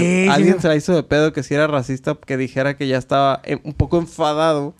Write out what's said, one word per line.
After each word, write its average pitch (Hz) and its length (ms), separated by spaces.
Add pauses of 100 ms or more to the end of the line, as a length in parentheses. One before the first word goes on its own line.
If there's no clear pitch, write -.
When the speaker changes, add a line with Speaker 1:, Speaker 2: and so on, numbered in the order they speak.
Speaker 1:
Sí, 180 240
sí 190 40
Speaker 2:
Alguien 175 280
Speaker 1:
se 165 60
Speaker 2:
se 165 60
la 156 80
hizo 151 180
de 151 100
pedo 151 280
que 143 120
si - 100
era 151 140
racista, 135 480
que - 200
dijera 135 400
que 139 120
ya 131 100
estaba, 139 460
eh, 139 180
un 151 120
poco - 240
enfadado 156 800